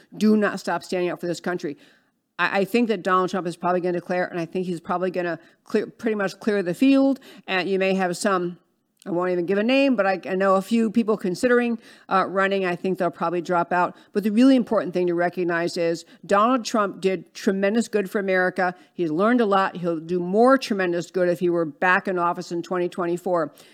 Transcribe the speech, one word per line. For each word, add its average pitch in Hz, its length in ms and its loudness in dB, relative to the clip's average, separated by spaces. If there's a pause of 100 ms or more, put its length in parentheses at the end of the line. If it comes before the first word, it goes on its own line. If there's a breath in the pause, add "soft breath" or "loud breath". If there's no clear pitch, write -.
(160 soft breath)
Do 214 220 4
not 196 220 -2
stop 175 240 -6
standing 180 260 -2
up 156 100 -6
for - 60 -8
this 170 140 -4
country. 175 400 -6 (580 soft breath)
I, 180 220 0
I 190 60 0
think 233 240 0
that 202 120 -4
Donald 185 300 0
Trump 180 160 -4
is 165 100 -8
probably 180 240 -2
gonna 175 120 -2
declare, 180 340 -2
and 175 120 -8
I 165 60 -4
think 180 220 -6
he's 175 120 -6
probably 185 300 -4
gonna 175 300 -4 (240 soft breath)
clear, - 240 -2
pretty - 260 -6
much 196 260 -4
clear 208 220 0
the 175 140 -2
field. 269 440 4 (280 loud breath)
And 185 200 -2
you 190 120 0
may 190 160 0
have 180 200 -2
some, 180 440 -2 (440)
I 196 60 -12
won't 180 220 -2
even 175 160 -2
give 196 100 0
a 208 60 2
name, 269 320 2
but 202 100 2
I, 190 240 -2
I 190 60 -4
know 190 220 4
a 196 40 0
few 226 300 0
people 220 260 0
considering, 233 640 0 (280 loud breath)
uh, 185 200 2
running. 196 380 0
I 175 100 -2
think 185 240 -2
they'll 175 100 0
probably 170 320 -4
drop 170 320 0
out. 175 220 0 (180 loud breath)
But 208 80 -2
the 202 80 0
really 254 260 6
important 196 380 0
thing 180 140 0
to 170 80 0
recognize 175 600 -2
is 170 300 -2 (180 loud breath)
Donald 214 400 2
Trump 202 380 -2
did 185 320 -2
tremendous 202 540 0
good 202 240 -2
for 220 80 -2
America. 185 560 0 (180 loud breath)
He's 170 160 -2
learned 208 320 2
a 220 60 2
lot. 190 280 2
He'll 170 240 -4
do 170 200 -4
more 214 360 4
tremendous 185 540 -2
good 180 200 0
if 170 100 0
he 175 100 0
were 170 160 0
back 185 420 0
in 180 120 -2
office 175 320 -2
in 170 100 -4
twenty 180 280 -2
twenty-four. 175 680 -2 (180 loud breath)